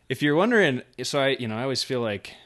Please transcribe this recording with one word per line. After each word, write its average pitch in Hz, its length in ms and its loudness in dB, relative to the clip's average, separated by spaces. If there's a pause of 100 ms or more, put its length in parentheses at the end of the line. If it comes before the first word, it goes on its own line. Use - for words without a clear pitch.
if 131 140 -6
you're 147 120 4
wondering, 180 480 4 (220)
so 143 160 -2
I, 135 80 2
you 127 180 -2
know, 110 100 -4
I 117 60 -4
always 131 220 -2
feel 127 160 -2
like 104 320 -4 (140)